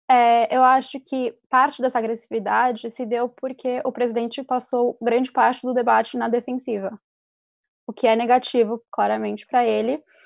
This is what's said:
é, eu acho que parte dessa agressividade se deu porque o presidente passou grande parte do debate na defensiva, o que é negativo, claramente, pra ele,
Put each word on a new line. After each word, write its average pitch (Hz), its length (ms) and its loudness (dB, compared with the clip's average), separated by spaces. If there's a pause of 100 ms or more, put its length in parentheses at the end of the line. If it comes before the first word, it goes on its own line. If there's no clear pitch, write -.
é, 233 460 4
eu 254 80 4
acho 262 360 2
que 262 360 -4 (140)
parte 269 320 2
dessa 254 180 0
agressividade 220 880 -2
se 247 160 -10
deu 240 240 -2
porque 262 540 -6
o - 80 -4
presidente 233 520 -4
passou 247 580 -2
grande 240 300 0
parte 247 300 2
do 247 120 -4
debate 233 440 0
na 233 120 -4
defensiva, 233 720 -6 (840)
o 214 80 -10
que - 140 0
é 226 80 4
negativo, 233 760 0
claramente, 208 540 -2
pra 247 200 0
ele, 226 360 -2 (240)